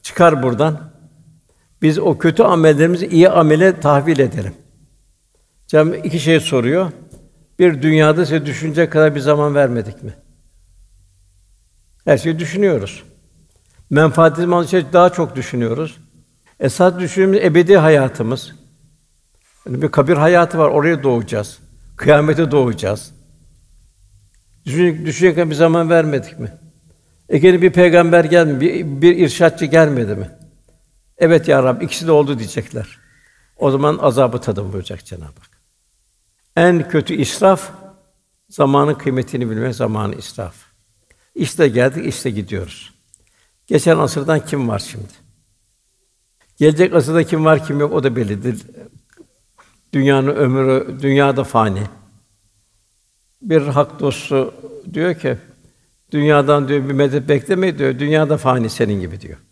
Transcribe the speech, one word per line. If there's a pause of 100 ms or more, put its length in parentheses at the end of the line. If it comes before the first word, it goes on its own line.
Çıkar
buradan. (880)
Biz
o
kötü
amellerimizi
iyi
amele
tahvil
edelim." (1120)
Cenab-ı
Hak
iki
şey
soruyor. (680)
Bir,
dünyada
size
düşünecek
kadar
bir
zaman
vermedik
mi? (1900)
Her
şeyi
düşünüyoruz. (840)
Menfaatimiz
olan
şey
daha
çok
düşünüyoruz. (600)
Esas
düşündüğümüz
ebedi
hayatımız. (1120)
Yani
bir
kabir
hayatı
var,
oraya
doğacağız. (360)
Kıyamete
doğacağız. (1500)
Düşün-,
düşünecek
kadar
bir
zaman
vermedik
mi? (760)
E
gene
bir
peygamber
gelmedi,
bir,
bir
irşatçı
gelmedi
mi? (840)
"Evet
ya
Rabbi,
ikisi
de
oldu."
diyecekler. (580)
O
zaman
azabı
tadın
buyuracak
Cenab-ı
Hak. (960)
En
kötü
israf, (760)
zamanın
kıymetini
bilmek,
zamanı
israf. (800)
İşte
geldik,
işte
gidiyoruz. (720)
Geçen
asırdan
kim
var
şimdi? (1400)
Gelecek
asırda
kim
var,
kim
yok,
o
da
bellidir. (1300)
Dünyanın
ömrü,
dünya
da
fani. (1600)
Bir
hak
dostu (400)
diyor
ki, (760)
"Dünyadan,"
diyor,
"bir
medet
bekleme,"
diyor,
"Dünya
da
fani
senin
gibi."
diyor. (140)